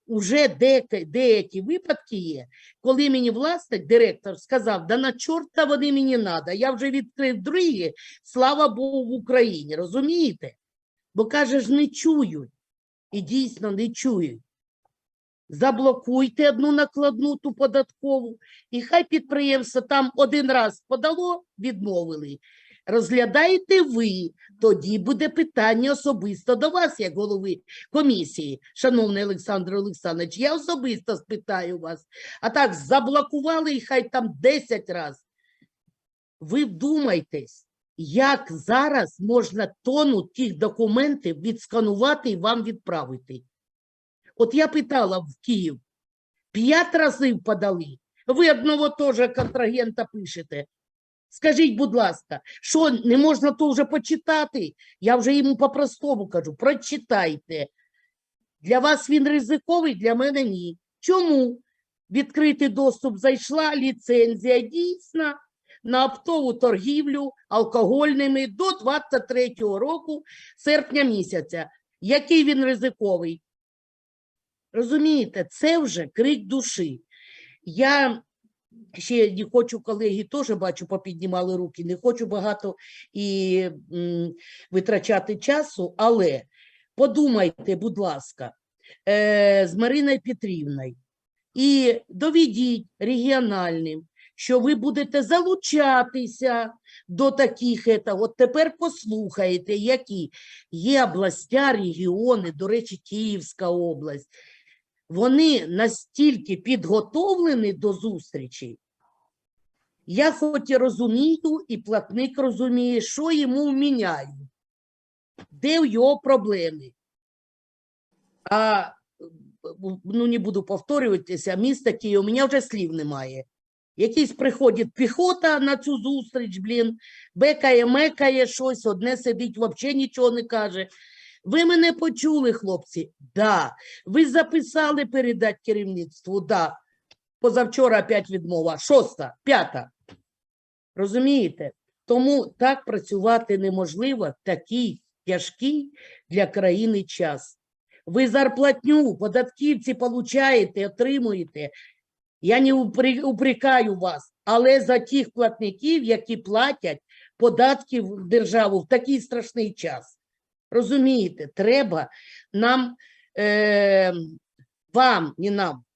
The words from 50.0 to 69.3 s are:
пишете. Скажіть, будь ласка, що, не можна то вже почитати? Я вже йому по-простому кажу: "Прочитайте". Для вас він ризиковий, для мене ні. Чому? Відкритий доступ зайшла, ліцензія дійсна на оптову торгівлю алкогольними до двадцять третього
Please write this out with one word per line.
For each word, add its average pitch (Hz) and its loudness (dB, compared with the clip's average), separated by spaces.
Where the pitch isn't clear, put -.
пишете. 165 -12
Скажіть, 277 4
будь 233 0
ласка, 175 -2
що, - 0
не 233 2
можна 285 4
то 294 0
вже 269 2
почитати? 302 -2
Я 226 4
вже 247 4
йому 277 4
по-простому 269 -2
кажу: 160 -4
"Прочитайте". 196 -2
Для 214 2
вас 285 2
він 285 4
ризиковий, 294 0
для 220 0
мене 269 0
ні. 175 -6
Чому? 294 2
Відкритий 285 0
доступ 247 0
зайшла, 285 0
ліцензія 240 2
дійсна 320 -4
на 254 2
оптову 269 -2
торгівлю 269 0
алкогольними 269 2
до 226 -2
двадцять 269 -2
третього 240 -2